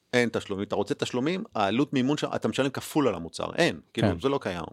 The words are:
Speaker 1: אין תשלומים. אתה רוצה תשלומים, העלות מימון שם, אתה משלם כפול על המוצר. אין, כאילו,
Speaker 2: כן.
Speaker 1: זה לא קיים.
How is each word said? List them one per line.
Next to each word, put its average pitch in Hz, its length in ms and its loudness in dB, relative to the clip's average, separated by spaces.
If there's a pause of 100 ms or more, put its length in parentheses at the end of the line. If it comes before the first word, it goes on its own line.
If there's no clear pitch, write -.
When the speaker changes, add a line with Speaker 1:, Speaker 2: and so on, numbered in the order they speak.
(120)
Speaker 1:
אין 123 160 4
תשלומים. 101 360 -4
אתה 104 120 -4
רוצה 101 180 0
תשלומים, 160 500 -2 (100)
העלות 110 380 2
מימון 139 240 2
שם, 147 180 -2
אתה - 140 0
משלם 131 220 0
כפול 135 380 0
על 101 60 2
המוצר. 85 400 -6
אין, 117 260 2 (140)
כאילו, 113 140 2
Speaker 2:
כן. 87 120 0
Speaker 1:
זה 120 80 0
לא 139 140 2
קיים. 87 300 -4